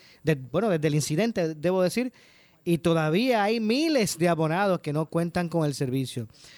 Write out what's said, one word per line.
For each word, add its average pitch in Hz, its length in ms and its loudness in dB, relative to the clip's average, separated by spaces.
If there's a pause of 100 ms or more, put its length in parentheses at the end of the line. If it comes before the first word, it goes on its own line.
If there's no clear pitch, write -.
(220)
de-, 151 140 0
bueno, 135 320 -2
desde 160 180 0
el 147 80 0
incidente, 160 600 -2
debo 180 280 0
decir, 233 300 0 (500)
y 170 140 0
todavía 170 640 2
hay 220 160 2
miles 247 600 0
de 175 100 2
abonados 170 520 0
que 147 120 -6
no 151 140 -2
cuentan 170 420 -2
con 165 160 0
el 147 80 0
servicio. 127 560 -4 (300)